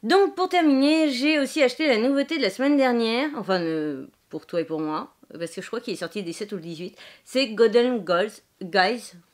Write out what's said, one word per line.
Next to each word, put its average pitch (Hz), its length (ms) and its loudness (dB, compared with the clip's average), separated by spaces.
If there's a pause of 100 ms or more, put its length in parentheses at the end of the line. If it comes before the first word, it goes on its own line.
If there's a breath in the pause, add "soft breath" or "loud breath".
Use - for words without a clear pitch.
Donc 339 320 4
pour 370 140 -2
terminer, 311 600 4
j'ai 285 300 0
aussi 285 240 0
acheté 262 240 0
la 262 100 4
nouveauté 277 400 0
de 277 60 -2
la 214 60 0
semaine 277 280 0
dernière, 240 600 2
enfin, 190 220 -2
euh, 156 460 -4 (240)
pour 156 160 -12
toi 175 160 -4
et 160 40 -2
pour 160 140 -6
moi, 156 340 -6 (240)
parce 165 140 -8
que 190 100 -12
je 180 60 -12
crois 226 120 -8
qu'il 240 140 -8
est 170 40 -6
sorti 170 220 -8
le 196 60 -8
dix-sept 185 260 -10
ou 214 40 -10
le 185 60 -8
dix-huit, 170 340 -12 (280 loud breath)
c'est 262 260 -2
Golden 226 560 4
Girls, 180 260 0 (300)
Guys. 190 520 0 (200)